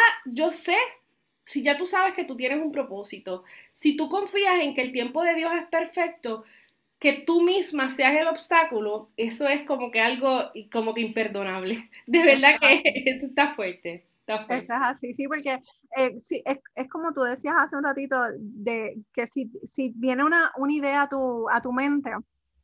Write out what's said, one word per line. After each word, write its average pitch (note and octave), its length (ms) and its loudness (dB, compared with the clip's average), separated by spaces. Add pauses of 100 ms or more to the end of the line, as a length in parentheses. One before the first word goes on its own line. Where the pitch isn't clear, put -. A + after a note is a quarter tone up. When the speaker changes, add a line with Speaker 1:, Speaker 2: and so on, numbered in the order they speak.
(240)
Speaker 1:
yo D4 280 -2
sé, F4 240 0 (680)
si - 180 -6
ya C#4+ 140 2
tú F4+ 100 -4
sabes F#4 280 2
que F4+ 100 -4
tú B3+ 120 -10
tienes B3+ 260 -2
un D4+ 100 -4
propósito, G3+ 720 -8 (280)
si D4 240 2
tú D4+ 120 -2
confías G4 540 2
en C#4 120 -2
que C4 80 0
el B3+ 100 -6
tiempo B3 320 -2
de E4+ 100 2
Dios E4 200 -2
es E4+ 140 -4
perfecto, E4 760 -4 (560)
que C#4 140 4 (120)
tú E4+ 160 4
misma F4 480 2
seas C4+ 260 4
el D#4+ 120 2
obstáculo, B3 880 0
eso A3+ 320 -2
es C#4+ 160 0
como B3 260 -4
que A3+ 100 0
algo, B3+ 500 2 (220)
como A3 220 -2
que A#3 80 -2
imperdonable. G3+ 960 -4
<laughs> - 80 -20
De C#4+ 180 6
verdad C#4 280 8
Speaker 2:
Eso D4 100 -2
es C#4+ 200 6
Speaker 1:
que C#4+ 100 4
Speaker 2:
así. C4 180 -2
Speaker 1:
eso C4 160 -4
está C#4+ 280 0
fuerte, F3+ 520 -8 (140)
está G#3+ 260 -6
fuerte. B3+ 180 -4
Speaker 2:
Eso B3 80 -8
es B3 100 0
así, B3 300 -2
sí, C#4 160 -6
porque, C#4 320 -4 (360)
eh, B3+ 240 0
sí, - 260 -6
es, C4+ 120 -2 (160)
es C4 140 -8
como E4 240 -4
tú C#4 100 -4
decías B3+ 360 -2
hace D4+ 180 0
un C#4+ 80 -2
ratito, C4+ 320 -2 (220)
de A3 640 -6 (100)
que A#3 140 -4
si, A3+ 240 -6 (180)
si C4 260 -4
viene B3+ 300 0
una, E4 320 2
una C#4 160 0
idea C#4+ 300 0
a C#4+ 60 0
tu, B3+ 420 -2
a A#3 100 2
tu B3 100 -6
mente C#4+ 400 0 (540)